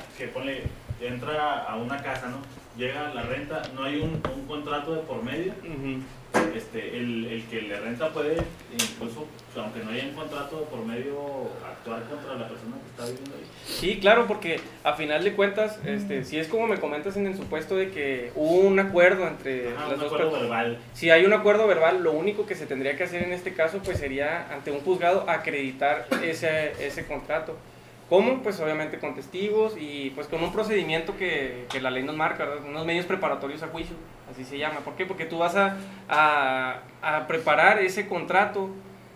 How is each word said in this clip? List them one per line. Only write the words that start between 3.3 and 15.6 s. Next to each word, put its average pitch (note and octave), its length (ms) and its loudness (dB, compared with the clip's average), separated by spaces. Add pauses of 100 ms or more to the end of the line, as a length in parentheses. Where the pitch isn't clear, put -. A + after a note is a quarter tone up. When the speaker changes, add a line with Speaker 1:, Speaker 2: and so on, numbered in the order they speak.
Speaker 1:
no C3+ 100 -6
hay D3 160 -2
un, D#3+ 200 -2 (120)
un C#3+ 140 -8
contrato D3 480 -4
de D#3 80 -2
por A#2 220 -6
medio. D#3 280 -2 (100)
Speaker 2:
Ujú. C3+ 380 -6 (560)
Speaker 1:
Este, A2+ 400 -8
el, A#2 300 -2
el A2+ 200 -6
que A2+ 160 -6
le G2+ 160 -6
renta A#2+ 300 -4
puede, D#3 280 0 (360)
incluso, A#2 560 -6 (280)
aunque A2 280 -8
no - 80 -8
haya C3 120 -4
un D3 100 -8
contrato D3 460 -8
de D3+ 60 -6
por A2+ 180 -8
medio, B2+ 300 -6 (500)
actuar A2+ 400 -10
contra C3 300 -10
la A#2 140 -8
persona A2+ 340 -12
que - 80 -16
está A#2+ 140 -12
viviendo C3 320 -8
ahí. - 80 -14 (200)
Speaker 2:
Sí, F#3+ 360 -2
claro, A3 260 8
porque E3+ 320 -2 (240)
a D3+ 120 4
final D#3 280 0
de G3 120 2
cuentas, G3+ 520 2